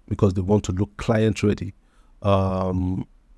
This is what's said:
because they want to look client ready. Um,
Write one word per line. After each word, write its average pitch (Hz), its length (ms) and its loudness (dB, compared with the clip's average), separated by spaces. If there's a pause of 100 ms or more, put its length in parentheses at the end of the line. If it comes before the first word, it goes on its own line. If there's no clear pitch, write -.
because 101 260 2
they 98 80 -2
want 98 220 2
to - 80 -4
look 95 240 -4
client 110 460 0
ready. 101 320 0 (480)
Um, 92 840 0 (320)